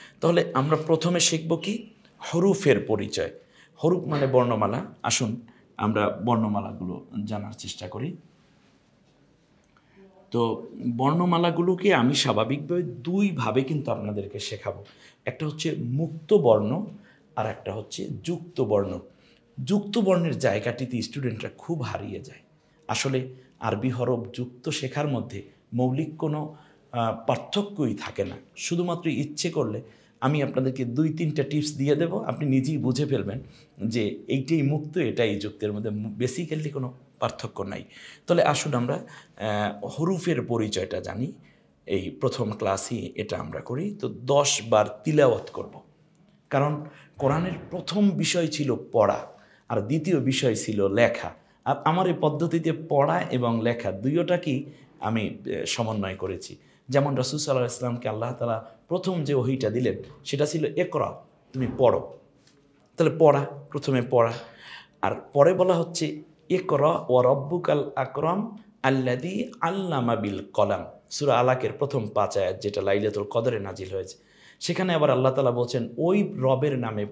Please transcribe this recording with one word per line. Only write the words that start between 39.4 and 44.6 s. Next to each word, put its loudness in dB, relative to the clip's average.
হরুফের 0
পরিচয়টা -2
জানি। -6
এই -2
প্রথম -2
ক্লাসই -4
এটা -4
আমরা -8
করি। -6
তো -4
দশ 2